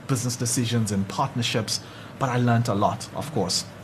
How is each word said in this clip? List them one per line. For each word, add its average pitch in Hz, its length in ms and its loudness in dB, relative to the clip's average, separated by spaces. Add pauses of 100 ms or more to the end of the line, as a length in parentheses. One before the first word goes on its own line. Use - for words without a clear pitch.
business 123 260 0
decisions 117 560 0
and 98 160 0
partnerships, 123 720 -2 (380)
but 135 120 0
I 123 80 2
learned 117 300 6
a 117 60 2
lot, 98 420 2
of - 180 -6
course. 90 300 0 (200)